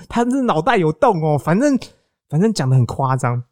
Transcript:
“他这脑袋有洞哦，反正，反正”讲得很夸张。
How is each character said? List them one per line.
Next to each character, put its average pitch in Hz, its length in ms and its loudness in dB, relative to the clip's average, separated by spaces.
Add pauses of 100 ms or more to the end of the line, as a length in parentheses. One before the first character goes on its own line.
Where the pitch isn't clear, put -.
“他 240 160 -2
这 247 180 -2
脑 175 200 0
袋 220 140 0
有 156 160 0
洞 202 320 0
哦， 151 120 2
反 160 220 0
正， 277 180 2 (520)
反 151 120 -2
正” 220 140 2
讲 135 160 -2
得 131 60 4
很 123 100 2
夸 131 300 -2
张。 123 360 -4